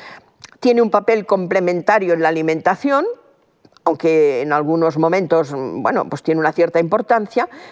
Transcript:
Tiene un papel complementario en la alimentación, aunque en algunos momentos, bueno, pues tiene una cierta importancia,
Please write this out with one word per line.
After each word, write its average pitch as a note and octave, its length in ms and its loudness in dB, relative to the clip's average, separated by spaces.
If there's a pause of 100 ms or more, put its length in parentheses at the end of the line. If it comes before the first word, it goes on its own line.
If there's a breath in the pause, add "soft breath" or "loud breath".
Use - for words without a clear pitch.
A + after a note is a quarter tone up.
(600 loud breath)
Tiene A#3+ 240 2
un G#3+ 80 0
papel G#3+ 340 2
complementario F#3 880 0
en E3 80 0
la D#3+ 80 2
alimentación, F3 800 -2 (800)
aunque D#3 560 2
en D3 120 -2
algunos D#3 460 0
momentos, E3 560 0
bueno, C3 520 -4
pues - 140 -10
tiene D#3+ 180 -2
una D#3 120 0
cierta E3 280 0
importancia, A3 720 0 (220 loud breath)